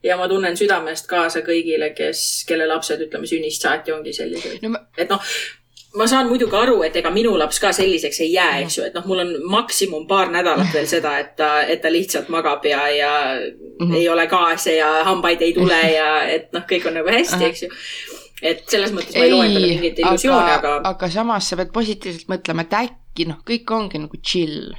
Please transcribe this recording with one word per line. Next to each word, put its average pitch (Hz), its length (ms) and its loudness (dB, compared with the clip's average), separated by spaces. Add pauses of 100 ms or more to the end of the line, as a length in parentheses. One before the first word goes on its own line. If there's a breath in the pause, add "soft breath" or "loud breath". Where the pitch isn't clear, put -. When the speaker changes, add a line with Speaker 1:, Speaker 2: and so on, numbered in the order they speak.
Speaker 1:
Ja 180 140 2
ma 185 120 -2
tunnen 190 280 0
südamest 180 500 0
kaasa 170 340 0
kõigile, 160 540 0
kes, - 520 -4
kelle 160 200 0
lapsed, 160 340 -2
ütleme, 160 280 -8
sünnist 156 340 -4
saati - 300 -2
ongi 156 200 -8
sellised. - 500 -8
Speaker 2:
No 220 80 -4
ma 226 80 -4 (180)
Speaker 1:
Et 175 140 -2
noh, 202 100 0 (760 loud breath)
ma 214 120 2
saan 262 220 4
muidugi 233 280 2
aru, 240 260 4
et 160 140 -2
ega 165 140 0
minu 214 260 4
laps 151 240 0
ka 196 120 2
selliseks 165 480 0
ei 165 120 0
jää, 180 220 2
Speaker 2:
Mhm. 170 100 -2
Speaker 1:
eks 165 140 -4
ju. - 60 -4
Et - 100 -8
noh, 185 120 -8
mul 190 120 0
on 175 160 -2 (100)
maksimum 185 600 -2
paar 190 240 2
nädalat 175 420 2
veel 147 140 0
seda, 151 320 0
et - 180 -8
ta, 151 140 2 (120)
et 165 200 -2
ta 160 100 0
lihtsalt 170 360 -2
magab 156 360 -2
ja, 147 240 2
ja 147 240 0 (680)
Speaker 2:
Mhm. 170 140 2
Speaker 1:
ei 170 140 4
ole 165 180 2
kaase 165 500 2
ja 156 280 4
hambaid 175 380 2
ei 170 100 4
tule 175 280 4 (120)
Speaker 2:
<laughs> 156 60 4
Speaker 1:
ja 151 240 2
et 160 300 -4
noh, 175 100 -6
kõik 175 240 -2
on 165 80 -2
nagu 165 140 -2
hästi, 240 260 2
Speaker 2:
Aha. 175 120 2
Speaker 1:
eks - 160 -2
ju. - 60 -8 (760 loud breath)
Et 160 280 -2
selles 208 220 2
mõttes 180 260 -6
ma 247 60 6
ei 247 60 8
loe 240 160 6
endale 196 200 4
Speaker 2:
Ei, 170 80 2
Speaker 1:
mingeid 170 240 -2
illusioone, 175 540 4
Speaker 2:
aga, 147 240 0
Speaker 1:
aga 175 120 -2
Speaker 2:
aga 185 220 -4
samas 214 380 -2
sa 180 80 -4
pead 185 160 -4
positiivselt 202 560 -4
mõtlema, 170 340 -4
et 165 100 -4
äkki, 208 560 -4
noh, 151 160 -10
kõik 233 260 -4
ongi 214 280 -4
nagu 151 240 -10
chill. 160 560 -4